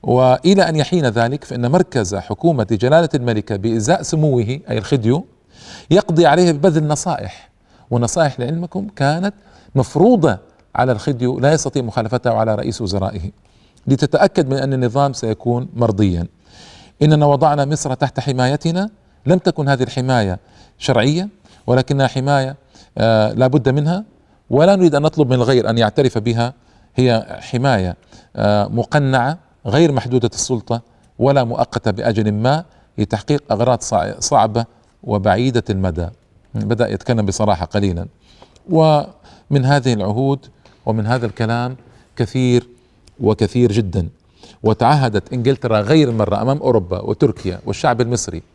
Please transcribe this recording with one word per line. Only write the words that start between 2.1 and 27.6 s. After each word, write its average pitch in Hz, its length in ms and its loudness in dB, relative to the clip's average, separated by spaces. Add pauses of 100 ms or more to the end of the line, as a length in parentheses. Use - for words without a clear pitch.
حكومة 110 560 -2
جلالة 135 440 2
الملكة 117 420 -2
بإزاء 113 460 0
سموه 139 580 -2 (100)
أي 113 80 -2
الخديو 120 460 0 (680)
يقضي 170 360 4
عليه 170 260 4
ببذل 151 340 2
نصائح، 143 640 -6 (400)
والنصائح 123 500 0
لعلمكم 170 460 -6 (100)
كانت 165 380 -2 (400)
مفروضة 147 640 2 (360)
على 127 180 2
الخديو 123 460 -4
لا 139 140 2
يستطيع 147 300 -2
مخالفتها 117 500 -2
وعلى 110 220 0
رئيس 107 280 -6
وزرائه، 95 480 -6 (560)
لتتأكد 143 600 2
من 135 80 -2
أن 135 180 -2
النظام 131 380 0
سيكون 120 600 -4
مرضيا. 98 520 0 (760)
إننا 151 240 4
وضعنا 147 380 2
مصر 143 300 -4
تحت 135 260 -4
حمايتنا، 147 680 -2 (360)
لم 180 120 4
تكن 160 300 -2
هذه 131 140 2
الحماية 123 560 0 (400)
شرعية 147 500 0 (380)
ولكنها 131 400 2
حماية، 135 500 -2 (420)
آه، 110 340 2
لا 117 140 2
بد 131 220 2
منها، 151 360 -2 (460)
ولا 165 260 4
نريد 175 180 4
أن 143 80 2
نطلب 151 260 2
من 127 60 2
الغير 123 360 2
أن 113 80 0
يعترف 117 400 0
بها. 117 360 -2 (420)
هي 120 440 0
حماية، 117 560 -2 (400)